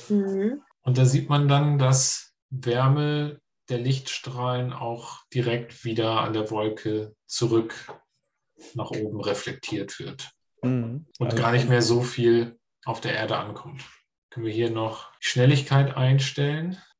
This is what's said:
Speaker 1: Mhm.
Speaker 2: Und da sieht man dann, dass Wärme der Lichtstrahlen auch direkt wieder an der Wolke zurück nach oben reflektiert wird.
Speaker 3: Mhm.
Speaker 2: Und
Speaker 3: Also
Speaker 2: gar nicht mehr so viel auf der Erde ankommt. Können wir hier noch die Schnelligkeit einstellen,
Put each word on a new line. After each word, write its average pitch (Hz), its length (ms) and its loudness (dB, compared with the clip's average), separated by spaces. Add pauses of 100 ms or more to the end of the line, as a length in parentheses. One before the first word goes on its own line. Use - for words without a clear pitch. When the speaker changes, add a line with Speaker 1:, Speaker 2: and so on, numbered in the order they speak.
Speaker 1:
Mhm. 202 520 0 (220)
Speaker 2:
Und 127 160 2
da 131 60 8
sieht 135 240 2
man 143 180 4
dann, 143 320 4
dass - 540 2 (180)
Wärme 147 880 0 (300)
der 123 100 -2
Lichtstrahlen 123 920 -4
auch 117 500 -10 (120)
direkt 120 500 -2
wieder 113 380 0
an 113 120 -2
der 107 180 -2
Wolke 107 640 -4 (100)
zurück 113 480 0 (1040)
nach 107 160 -6
oben 107 280 -6
reflektiert - 800 -6
wird. 139 300 -12 (320)
Speaker 3:
Mhm. 127 460 -2 (100)
Speaker 2:
Und - 140 -2
Speaker 3:
Also 117 100 0
Speaker 2:
gar 117 120 2
nicht 127 160 2
mehr 123 120 6
so 117 220 4
viel 117 560 2 (260)
auf 113 160 -6
der 107 140 -4
Erde 110 220 -2
ankommt. - 460 -10 (460)
Können 113 160 -8
wir 107 80 -4
hier 117 160 0
noch 113 400 -6 (100)
die - 80 -8
Schnelligkeit 139 720 4
einstellen, 143 800 0 (220)